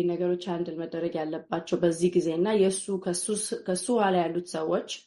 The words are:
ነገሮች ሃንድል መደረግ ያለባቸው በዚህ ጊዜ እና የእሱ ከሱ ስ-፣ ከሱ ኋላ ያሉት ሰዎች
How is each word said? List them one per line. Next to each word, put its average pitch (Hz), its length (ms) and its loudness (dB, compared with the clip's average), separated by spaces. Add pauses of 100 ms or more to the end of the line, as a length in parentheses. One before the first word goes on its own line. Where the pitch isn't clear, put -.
ነገሮች 175 400 0
ሃንድል 170 320 -4
መደረግ 165 380 -4
ያለባቸው 165 640 -2
በዚህ 170 340 4
ጊዜ 170 200 2
እና 170 220 2
የእሱ 190 320 4 (140)
ከሱ 180 260 -4 (120)
ስ-፣ - 240 -6
ከሱ 185 240 -4 (100)
ኋላ 196 220 4
ያሉት 170 320 0
ሰዎች 165 400 -2 (180)